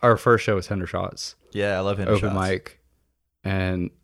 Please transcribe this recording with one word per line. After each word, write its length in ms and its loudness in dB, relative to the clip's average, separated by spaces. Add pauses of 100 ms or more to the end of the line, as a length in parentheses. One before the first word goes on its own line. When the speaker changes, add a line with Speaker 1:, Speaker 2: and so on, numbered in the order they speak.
Speaker 1:
our 120 8
first 280 4
show 120 0
was 120 -4
Hendershots. 680 -6 (200)
Speaker 2:
Yeah, 240 0
I 20 0
love 200 -2
Speaker 1:
Open 300 2
Speaker 2:
Hendershots. 220 0
Speaker 1:
mic. 280 -6 (640)
And 460 -2 (140)